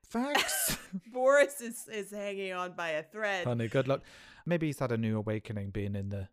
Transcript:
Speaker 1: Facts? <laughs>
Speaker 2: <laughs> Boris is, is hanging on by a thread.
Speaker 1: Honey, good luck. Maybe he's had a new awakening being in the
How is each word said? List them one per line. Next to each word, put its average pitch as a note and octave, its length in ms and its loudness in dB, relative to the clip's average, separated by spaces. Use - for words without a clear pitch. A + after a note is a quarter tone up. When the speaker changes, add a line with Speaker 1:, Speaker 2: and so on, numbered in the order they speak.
Speaker 1:
Facts? D4 680 0
<laughs> F#3 100 -8
Speaker 2:
<laughs> A3+ 120 -20
Boris C#4 480 6
is, A#3 280 -10
is G#3 240 -6
hanging G3 400 -4
on F3+ 200 -4
by E3+ 180 -4
a D#3 120 -2
thread. G3 440 -2
Speaker 1:
Honey, A#2 220 0
good C3 200 2
luck. C3+ 140 0
Maybe D#3+ 200 2
he's C#3+ 140 -2
had B2 120 0
a A2+ 40 2
new A2 220 0
awakening G#2+ 520 -4
being G2+ 260 -4
in G2 140 -4
the G2 220 -6